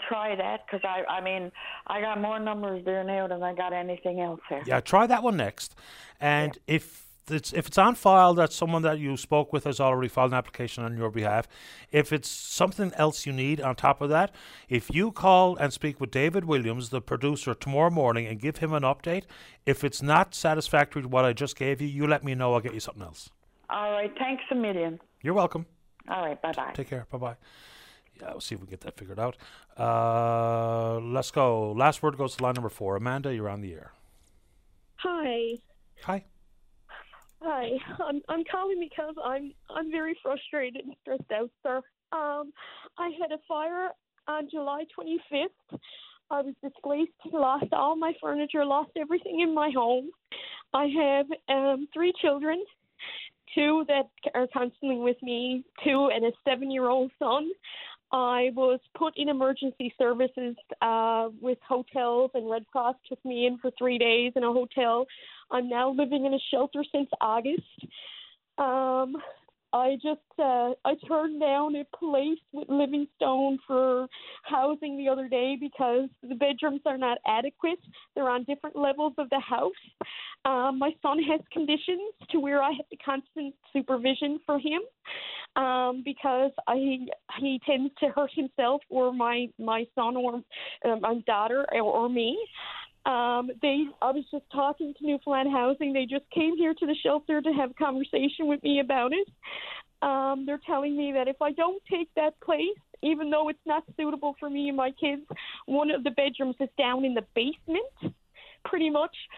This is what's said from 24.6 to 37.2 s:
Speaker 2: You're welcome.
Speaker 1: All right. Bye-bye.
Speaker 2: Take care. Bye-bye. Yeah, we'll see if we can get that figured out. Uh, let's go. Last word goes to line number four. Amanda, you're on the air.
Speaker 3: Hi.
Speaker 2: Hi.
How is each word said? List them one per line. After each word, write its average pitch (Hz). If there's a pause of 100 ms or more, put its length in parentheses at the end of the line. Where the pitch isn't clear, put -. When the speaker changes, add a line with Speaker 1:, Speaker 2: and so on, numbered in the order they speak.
Speaker 2:
You're 160
welcome. 180 (420)
Speaker 1:
All 190
right. 147
Bye-bye. 135
Speaker 2:
Take 143
care. 123
Bye-bye. 123 (840)
Yeah, -
we'll -
see -
if 92
we 95
can 95
get 92
that -
figured 95
out. 123 (420)
Uh, 113
let's 123
go. 113
Last 139
word 147
goes 135
to 131
line 123
number 117
four. 98
Amanda, 131
you're 104
on 101
the 92
air. - (1080)
Speaker 3:
Hi. 240 (460)
Speaker 2:
Hi. 190 (1200)